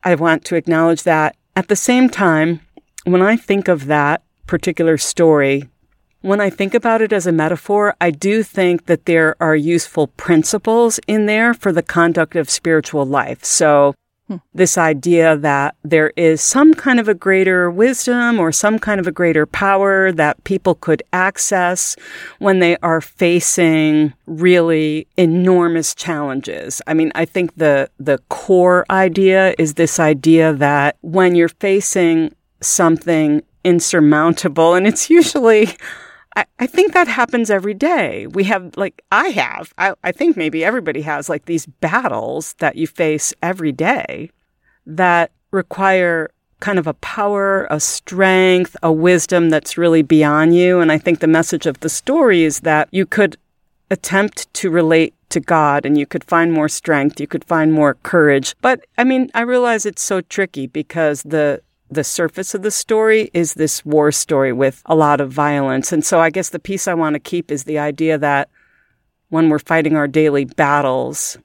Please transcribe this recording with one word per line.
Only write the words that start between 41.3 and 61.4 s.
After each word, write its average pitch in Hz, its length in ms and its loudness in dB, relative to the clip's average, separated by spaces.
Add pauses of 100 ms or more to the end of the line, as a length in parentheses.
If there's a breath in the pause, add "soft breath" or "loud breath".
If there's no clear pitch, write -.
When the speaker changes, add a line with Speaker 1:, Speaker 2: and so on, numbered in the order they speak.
Speaker 1:
these 165 200 -6
battles 160 920 -6
that 156 180 -2
you 156 100 -4
face 156 540 -4
every 170 320 -4
day 165 580 -6 (540)
that 170 460 0 (200)
require 185 760 -2 (300)
kind 196 200 -2
of 160 80 -4
a 143 80 -6
power, 196 760 -2
a 151 100 -4
strength, 185 1040 0
a 165 100 2
wisdom 170 580 2
that's 156 280 -2
really 165 240 4
beyond 156 540 4
you. 180 240 4
And 160 120 2
I 156 60 2
think 165 220 -2
the 160 80 0
message 160 380 0
of 147 160 -4
the 160 80 -6
story 247 540 2
is 156 180 -2
that 151 300 0
you 190 140 -2
could 196 300 -2 (560)
attempt - 640 -4
to 190 140 -4
relate 165 440 2 (160)
to 170 100 -4
God 147 460 0
and 147 120 2
you 143 80 0
could - 180 -10
find 170 300 0
more 151 160 0
strength, 147 500 -2
you 143 80 -8
could - 180 -8
find 160 280 2
more 147 220 2
courage. 147 640 0
But, 254 240 0 (120)
I 240 60 0
mean, 262 300 0
I 233 80 -2
realize 240 440 0
it's - 160 -8
so 190 200 -4
tricky 160 460 -6
because 151 560 -4
the, 147 380 -2 (280)